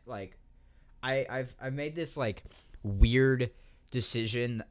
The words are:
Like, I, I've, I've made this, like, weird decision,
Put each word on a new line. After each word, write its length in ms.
Like, 300
I, 260
I've, 320
I've 120
made 220
this, 220
like, 260
weird 680
decision, 800